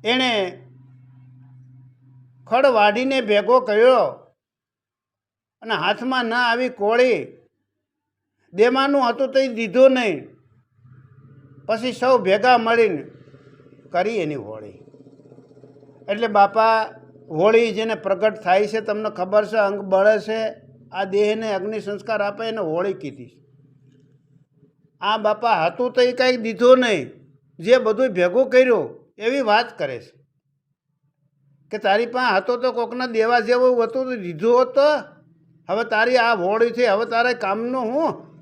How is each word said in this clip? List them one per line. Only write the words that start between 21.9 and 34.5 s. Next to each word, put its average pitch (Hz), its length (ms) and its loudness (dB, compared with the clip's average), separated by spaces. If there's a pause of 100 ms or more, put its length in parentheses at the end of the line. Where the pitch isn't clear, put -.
આપે 202 240 -6
એને 226 120 -6
હોળી 180 360 -4
કીધી. 131 460 -16 (1600)
આ 208 160 -2
બાપા 208 480 0
હતું 247 280 -4
તો 254 80 2
એ 247 120 2
કાંઈ 254 240 0
દીધો 233 380 4
નહીં, 214 520 -4 (320)
જે 220 180 4
બધું 220 320 0
ભેગું 180 400 0
કર્યું 240 540 2 (140)
એવી 247 240 -2
વાત 226 380 0
કરે 131 220 -6
છે - 220 -20 (1500)
કે 214 60 -8
તારી 208 280 2
પાસે 240 300 -2
હતો 240 220 0
તો 247 140 -2
કોકના 240 340 -6
દેવા 233 340 0
જેવું 247 440 2
હતું 254 220 -4
તો 254 100 -6
દીધું 185 380 -2